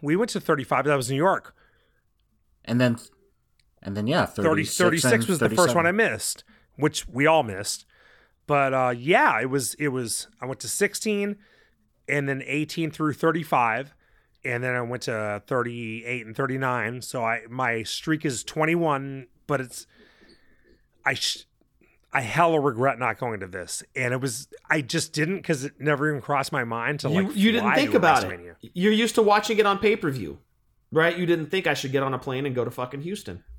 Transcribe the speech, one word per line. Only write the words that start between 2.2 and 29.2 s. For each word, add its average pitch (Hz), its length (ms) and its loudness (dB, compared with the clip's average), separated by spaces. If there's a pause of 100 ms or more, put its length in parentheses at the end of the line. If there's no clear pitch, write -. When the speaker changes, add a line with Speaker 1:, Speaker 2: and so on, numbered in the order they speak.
Speaker 2:
And 120 160 0
then, 120 180 4 (840)
and 98 140 -6
then, 104 100 -2
yeah, 175 200 2
Speaker 1:
Thirty, 110 220 0 (160)
Speaker 2:
thirty-six - 140 -6
Speaker 1:
thirty-six 165 340 4 (120)
Speaker 2:
and 202 40 -8
Speaker 1:
was 180 100 2
the - 120 2
first 170 240 4
one 165 120 4
I 175 40 4
Speaker 2:
thirty-seven. 202 220 2
Speaker 1:
missed, - 320 -6 (320)
which 147 320 0
we 135 180 0
all 160 160 6
missed. 101 420 -6 (640)
But, 139 260 2
uh, 127 240 2
yeah, 165 420 4
it 127 100 -2
was, 131 240 -2
it 147 140 -2
was, 123 380 -4 (140)
I 123 60 -10
went 131 140 -8
to 117 80 -10
sixteen 202 680 -2 (720)
and 139 200 0
then 135 180 -2
eighteen 151 440 -4
through 156 220 -2
thirty-five. 143 840 0 (500)
And 123 200 -4
then 127 100 -2
I 123 60 -2
went 120 220 -6
to 107 440 -4
thirty-eight 120 800 -4
and 110 80 -14
thirty-nine. 127 680 -2
So 127 220 -6
I, 113 260 0
my 117 340 -2
streak 156 400 -4
is 127 180 -2
twenty-one, 151 840 -2 (200)
but 139 140 0
it's, - 260 -12 (1160)
I 135 100 0
sh-, - 300 -6 (680)
I 135 100 0
hella 156 380 4
regret 131 380 2
not 117 200 -2
going 113 220 -4
to 95 80 -8
this. 87 340 -10 (120)
And 127 200 -2
it 127 60 -2
was, 127 280 -6 (220)
I 156 100 2
just 147 320 -4
didn't 160 300 -2
'cause 139 220 -2
it 147 160 -8
never 147 280 0
even 143 140 -2
crossed 139 300 -2
my 131 120 -2
mind 117 360 -4
to, 131 100 -2
Speaker 3:
You, 180 140 2
Speaker 1:
like, 208 120 -4
Speaker 3:
you 208 160 4
didn't 220 140 0
Speaker 1:
fly 254 100 4
Speaker 3:
think 277 140 2
Speaker 1:
to 269 80 4
Speaker 3:
about 151 260 4
Speaker 1:
WrestleMania. 87 380 -10
Speaker 3:
it. - 120 -18
You're 190 180 4
used 220 240 2
to 233 60 6